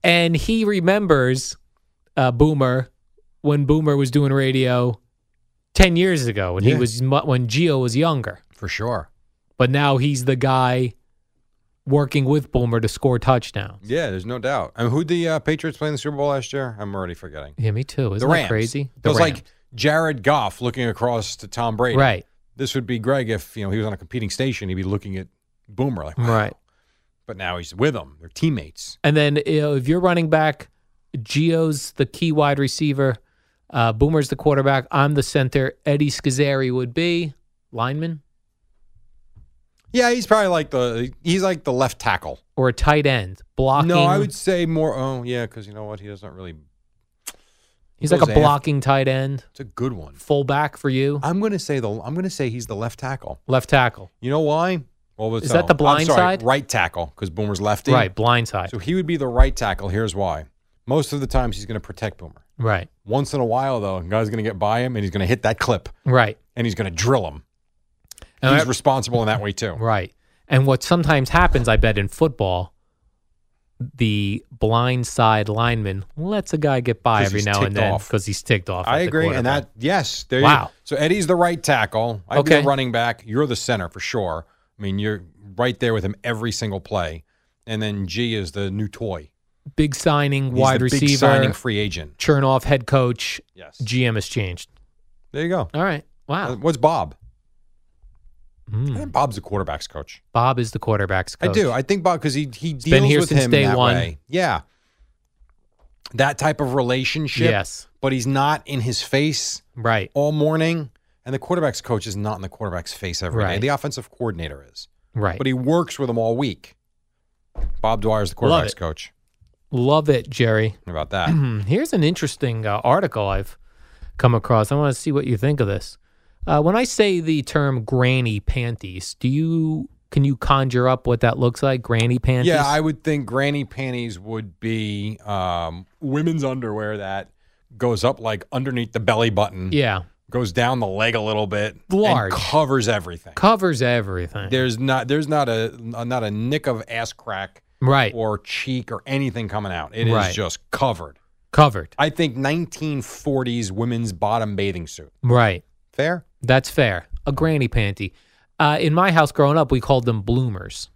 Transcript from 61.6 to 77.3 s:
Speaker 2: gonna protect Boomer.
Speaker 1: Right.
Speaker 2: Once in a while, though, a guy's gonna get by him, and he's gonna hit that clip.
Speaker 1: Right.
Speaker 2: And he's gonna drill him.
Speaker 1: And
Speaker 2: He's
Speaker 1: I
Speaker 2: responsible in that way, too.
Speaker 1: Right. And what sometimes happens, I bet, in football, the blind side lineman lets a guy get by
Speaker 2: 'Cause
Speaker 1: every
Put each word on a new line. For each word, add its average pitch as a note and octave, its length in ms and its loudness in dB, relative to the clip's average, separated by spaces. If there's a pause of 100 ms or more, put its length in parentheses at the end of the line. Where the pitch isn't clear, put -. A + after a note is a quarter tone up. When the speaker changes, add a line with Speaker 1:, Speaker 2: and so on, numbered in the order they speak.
Speaker 2:
gonna A2 140 -6
protect - 380 -10
Boomer. - 260 -20 (140)
Speaker 1:
Right. G#2+ 300 0 (160)
Speaker 2:
Once C3+ 300 -2
in C#3 60 -2
a B2 40 0
while, B2+ 340 0
though, F#2+ 200 -4
a F2 60 -8
guy's G#2+ 260 -2
gonna A2 120 -4
get G#2 160 -4
by G#2+ 220 0
him, B2+ 160 -4
and G#2 80 -2
he's F#2+ 80 -4
gonna G2 140 0
hit A2+ 160 0
that A2 180 0
clip. - 280 -2 (160)
Speaker 1:
Right. A#2+ 340 2 (180)
Speaker 2:
And A#2+ 100 -2
he's G#2 80 -2
gonna G2 160 -4
drill G#2 380 0
him. D2 160 -14 (1000)
Speaker 1:
And C3 120 4
Speaker 2:
He's D#3 80 4
Speaker 1:
I B2+ 40 -2
Speaker 2:
responsible A#2+ 540 0
in A2 40 0
that A2 140 0
way, G#2 120 -4
too. G2 220 -6
Speaker 1:
Right. A2 380 -2 (360)
And C3+ 180 4
what C3 160 2
sometimes D3+ 460 2
happens, D#3 400 4
I A2 80 6
bet, A2 200 4
in G2+ 120 0
football, F#2 640 -2 (1200)
the G#2 560 0
blind A#2+ 560 0
side A2 420 2
lineman G#2+ 560 -2 (120)
lets F#3+ 360 -4
a D#3+ 60 -2
guy C#3 220 0
get A#2+ 240 -4
by A2+ 160 4
Speaker 2:
'Cause G2+ 80 4
Speaker 1:
every G2+ 100 0